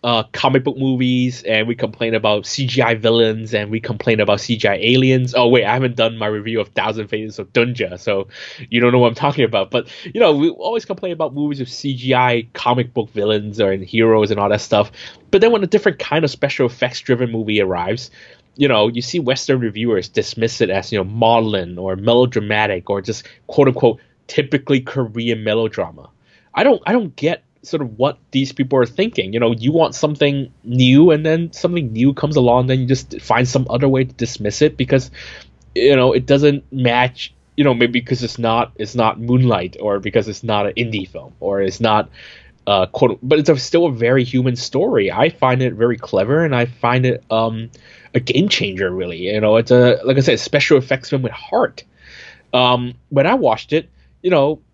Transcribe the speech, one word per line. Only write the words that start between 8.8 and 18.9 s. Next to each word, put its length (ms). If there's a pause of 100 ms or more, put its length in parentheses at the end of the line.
know 60
what 100
I'm 60
talking 280
about. 280
But, 180 (160)
you 160
know, 120
we 180
always 340
complain 260
about 220
movies 260
with 80
C 280
G 180
I 400
comic 400
book 160
villains 500
or, 140
and 100
heroes 480
and 80
all 80
that 140
stuff. 280 (420)
But 100
then 100
when 140
a 20
different 320
kind 240
of 80
special 360
effects 340
driven 280
movie 300
arrives, 500 (460)
you 140
know, 180
you 140